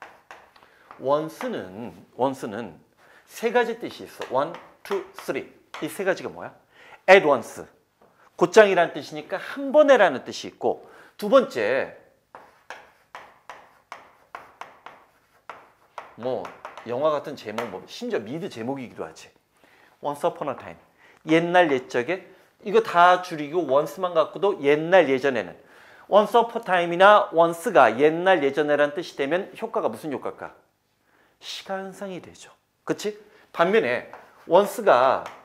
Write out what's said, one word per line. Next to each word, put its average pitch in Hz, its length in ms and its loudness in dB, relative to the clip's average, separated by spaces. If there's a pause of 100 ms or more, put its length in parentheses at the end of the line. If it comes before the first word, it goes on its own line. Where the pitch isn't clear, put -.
(1000)
원스는, 127 920 -6 (220)
원스는 120 640 -6 (480)
세 - 240 -8
가지 226 300 -2
뜻이 120 240 -14
있어. - 280 -16
One, 147 200 -2 (320)
two, - 200 -6 (100)
three. - 500 -12 (180)
이 151 60 -6
세 196 160 -10
가지가 139 240 -4
뭐야? 87 260 -16 (540)
At 185 180 8
once. 113 380 -2 (720)
곧장이란 180 560 6
뜻이니까 151 440 -12
한 269 360 -10
번에라는 240 520 6
뜻이 107 240 -12
있고, - 400 -4 (280)
두 208 120 -8
번째, 123 680 0 (4000)
뭐, 113 280 -6 (420)
영화 131 240 -2
같은 147 260 -6
제목, 113 320 -10
뭐, 92 180 -14
심지어 220 320 -6
미드 123 300 -10
제목이기도 117 560 -10
하지. - 260 -18 (720)
Once 143 280 -4
upon 156 260 -8
a - 40 -18
time. 85 200 -18 (480)
옛날 170 460 4
옛적에, 127 540 -4 (360)
이거 208 200 2
다 180 400 4
줄이고 156 500 -6
once만 170 420 0
갖고도 160 480 -2
옛날 156 460 4
예전에는. 123 480 -2 (520)
Once 208 320 4
upon 233 220 -2
a - 20 -16
time이나 180 680 4
once가 165 640 4
옛날 165 440 2
예전에란 147 520 0
뜻이 - 220 -12
되면 160 440 -4
효과가 214 280 -4
무슨 117 240 -10
효과일까? 95 420 -10 (840)
시간상이 190 840 -12
되죠. - 280 -20 (340)
그치? 196 340 -8 (340)
반면에 170 580 -2 (360)
once가 165 800 2 (200)